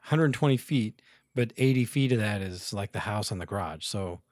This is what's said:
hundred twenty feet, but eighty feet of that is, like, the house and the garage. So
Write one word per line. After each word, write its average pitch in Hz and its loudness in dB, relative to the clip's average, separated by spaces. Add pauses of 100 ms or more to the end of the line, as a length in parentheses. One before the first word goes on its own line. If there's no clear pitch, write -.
hundred 156 2
twenty 139 4
feet, 117 -2 (360)
but 120 0
eighty 127 4
feet 135 0
of 123 4
that 104 0
is, 92 -8
like, 98 -6
the 95 -4
house 104 -4
and 95 -4
the 85 -8
garage. 80 -6
So 92 -6